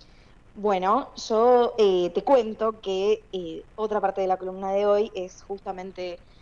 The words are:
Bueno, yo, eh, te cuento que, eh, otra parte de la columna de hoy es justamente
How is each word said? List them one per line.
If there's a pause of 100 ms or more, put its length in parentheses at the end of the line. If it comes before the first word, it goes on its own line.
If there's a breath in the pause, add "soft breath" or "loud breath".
(600 soft breath)
Bueno, (180)
yo,
eh,
te
cuento
que, (100)
eh, (140)
otra
parte
de
la
columna
de
hoy
es
justamente (240 soft breath)